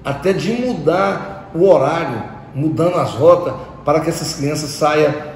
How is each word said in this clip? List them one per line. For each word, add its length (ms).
até 300
de 180
mudar 1040
o 120
horário, 540
mudando 420
as 160
rotas, 420
para 160
que 100
essas 260
crianças 360
saiam 420